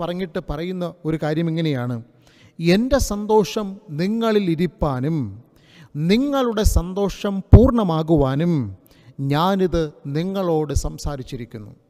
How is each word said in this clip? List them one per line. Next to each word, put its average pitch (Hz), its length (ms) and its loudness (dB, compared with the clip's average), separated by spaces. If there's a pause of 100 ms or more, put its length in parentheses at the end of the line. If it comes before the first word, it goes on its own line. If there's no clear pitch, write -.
പറഞ്ഞിട്ട് 175 400 -6 (100)
പറയുന്ന 175 360 -6 (180)
ഒരു 156 180 -2
കാര്യം 160 300 0
ഇങ്ങനെയാണ്, 135 440 -2 (640)
"എൻ്റെ 214 400 4 (140)
സന്തോഷം 208 540 2 (340)
നിങ്ങളിൽ 214 540 2
ഇരിപ്പാനും 151 640 0 (920)
നിങ്ങളുടെ 240 540 2 (120)
സന്തോഷം 185 580 -2 (180)
പൂർണ്ണമാകുവാനും 165 1000 4 (800)
ഞാനിത് 175 500 0 (240)
നിങ്ങളോട് 165 680 -2 (120)
സംസാരിച്ചിരിക്കുന്നു." 127 880 -10 (160)